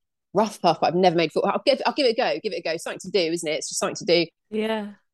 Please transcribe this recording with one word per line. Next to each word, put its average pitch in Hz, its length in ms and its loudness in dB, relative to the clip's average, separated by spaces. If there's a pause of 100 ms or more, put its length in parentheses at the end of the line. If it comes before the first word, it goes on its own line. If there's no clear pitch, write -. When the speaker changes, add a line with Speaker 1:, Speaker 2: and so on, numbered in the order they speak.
(320)
Speaker 1:
rough 214 300 0
puff, 170 180 4
but 170 80 2
I've 160 60 -2
never 180 220 4
made 165 160 0
full. 180 120 0
I'll - 220 0
give, 262 200 4
I'll 240 80 -2
give 277 120 0
it 233 40 4
a 233 40 0
go, 180 280 0
give 202 100 -6
it 165 60 -6
a 180 40 -12
go. 165 140 -4
Something 175 240 -10
to 185 100 -14
do, 165 220 0
isn't 165 160 -4
it? 151 80 -2
It's - 120 -8
just - 120 -6
something 196 160 -2
to - 80 -12
do." 170 220 4 (240)
Speaker 2:
Yeah. 214 420 -4 (220)